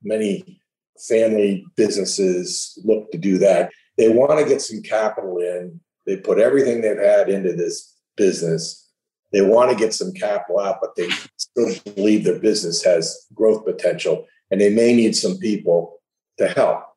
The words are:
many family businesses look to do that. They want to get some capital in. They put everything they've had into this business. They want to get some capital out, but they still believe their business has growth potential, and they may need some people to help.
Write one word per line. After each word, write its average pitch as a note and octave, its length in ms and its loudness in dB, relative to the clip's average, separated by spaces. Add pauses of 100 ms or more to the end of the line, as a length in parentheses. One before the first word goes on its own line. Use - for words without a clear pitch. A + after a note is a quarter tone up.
many G#2 560 -4 (480)
family G#2+ 580 2 (120)
businesses F#2 1040 -2
look G#2+ 300 -2
to F2 40 -10
do F#2 200 0
that. - 340 2 (260)
They A2+ 120 6
want C#3 300 4
to C#3+ 60 2
get B2 160 0
some G#2+ 200 -10
capital G2+ 560 -4
in. F2+ 420 -6 (260)
They G2 120 -4
put F#2+ 200 -2
everything B2 440 2
they've G#2+ 160 0
had G2+ 320 4
into F#2+ 240 -2
this - 420 -8 (220)
business. E2+ 760 -2 (400)
They G2 100 4
want A#2 300 4
to A2+ 60 0
get A2 160 0
some F#2 180 -6
capital G2+ 480 -4
out, G2 220 -4
but - 160 -8
they F2 120 -4 (280)
still - 360 -2 (220)
believe G2+ 300 2
their F2 140 0
business F2 440 -2
has - 500 0
growth - 300 0
potential, F2 640 -4 (240)
and F#2+ 80 0
they G2+ 100 4
may A#2 240 4
need A2+ 220 2
some F#2+ 220 -4
people F#2 640 -2 (380)
to - 100 2
help. - 340 0 (140)